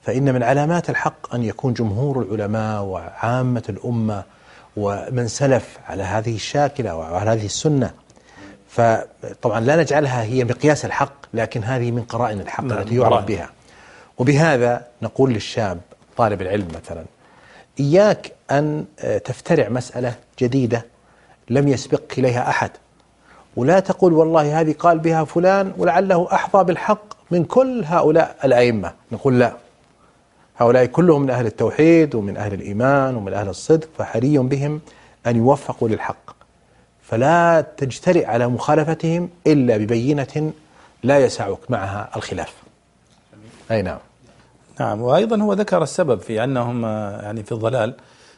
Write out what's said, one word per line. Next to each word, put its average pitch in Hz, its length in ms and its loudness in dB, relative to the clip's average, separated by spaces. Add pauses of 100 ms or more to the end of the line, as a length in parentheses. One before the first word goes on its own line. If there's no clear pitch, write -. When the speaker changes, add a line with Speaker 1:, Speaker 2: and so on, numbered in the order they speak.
Speaker 1:
فإن 131 320 0
من 123 80 0
علامات 147 480 0
الحق - 440 -6
أن 120 80 -2
يكون 117 300 -4
جمهور 120 500 -2
العلماء 107 600 -4
وعامة 117 880 -4
الأمة 110 540 -4 (540)
ومن 104 520 -4
سلف 131 500 0 (100)
على 95 140 -8
هذه 110 320 -4
الشاكلة 127 640 -4
وعلى 85 340 -4
هذه 113 140 0
السنة". 131 460 0 (760)
فطبعا 113 920 -2
لا 135 160 2
نجعلها 139 460 0
هي 120 220 -2
مقياس 139 400 0
الحق، - 280 -4 (220)
لكن 113 300 -4
هذه 120 260 -2
من 120 120 -4
قرائن 110 380 -4
الحق - 240 -8
Speaker 2:
نعم، 117 140 -4
Speaker 1:
التي 110 180 -4
يعرف 120 180 4
Speaker 2:
نعم. 107 100 0
Speaker 1:
بها. 90 260 -6 (680)
وبهذا 131 680 2 (160)
نقول 131 300 0
للشاب 101 480 -4 (360)
طالب 104 260 0
العلم 92 320 -4
مثلا: 82 300 -14 (760)
إياك 175 520 2 (180)
أن، 151 340 0 (160)
آه، 104 180 -2
تفترع 135 500 -2
مسألة 123 460 -6 (240)
جديدة 120 480 0 (640)
لم 143 180 2
يسبق - 340 0 (160)
إليها 123 320 0
أحد، - 200 -2 (840)
ولا 156 240 4
تقول: 185 320 2
"والله 160 480 4
هذه 156 180 2
قال 170 200 4
بها 160 260 0
فلان 190 540 2
ولعله 180 540 2
أحظى 190 320 2
بالحق 185 400 -2 (260)
من 170 140 2
كل 254 420 2
هؤلاء 160 580 2
الأئمة". 120 480 2 (200)
نقول: 123 280 2
"لا، 117 120 4 (1040)
هؤلاء 123 300 4
كلهم 156 360 4
من 135 80 0
أهل 123 160 -2
التوحيد 151 680 4
ومن 104 220 -4
أهل 104 180 -6
الإيمان 127 640 0
ومن 98 180 -6
أهل 101 140 -4
الصدق، 156 400 0 (100)
فحري 127 400 0
بهم 139 420 -2 (460)
أن 120 100 0
يوفقوا 120 520 2
للحق، - 420 -6 (720)
فلا 160 580 2 (160)
تجترئ 165 500 0
على 120 220 0
مخالفتهم 160 840 0 (160)
إلا 131 300 4
ببينة 131 760 -2 (500)
لا 135 160 4
يسعك 117 520 0
معها 101 460 -6
الخلاف". 90 380 -10 (1160)
أي 110 120 0
نعم. 80 160 -6 (840)
Speaker 3:
نعم، 110 220 -4
وأيضا 208 400 2
هو 208 100 0
ذكر 190 300 0
السبب 143 380 0
في 110 240 -4
أنهم، 123 400 -4
آه، 107 380 -6
يعني 107 200 -10
في 107 100 -10
الضلال، 113 420 -2 (440)